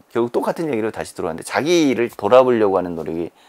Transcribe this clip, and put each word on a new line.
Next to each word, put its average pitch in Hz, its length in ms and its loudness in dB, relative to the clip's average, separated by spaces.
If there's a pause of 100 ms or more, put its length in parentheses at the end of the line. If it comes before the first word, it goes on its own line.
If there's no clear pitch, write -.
(140)
결국 120 180 0
똑같은 175 380 -4
얘기로 110 220 -2
다시 - 220 -12
들어왔는데 85 300 -8
자기를 131 720 0
돌아보려고 113 600 4
하는 90 180 -2
노력이 80 360 -6 (180)